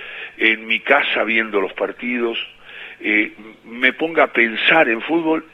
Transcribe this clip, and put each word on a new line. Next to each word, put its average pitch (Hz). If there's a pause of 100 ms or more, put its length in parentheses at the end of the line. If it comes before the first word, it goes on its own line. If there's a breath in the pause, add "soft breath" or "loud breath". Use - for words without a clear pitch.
(380 loud breath)
en 110
mi 110
casa 139
viendo 110
los 95
partidos, 117 (640 loud breath)
eh, 107 (320)
me 123
ponga 156
a 123
pensar 120
en 113
fútbol, 160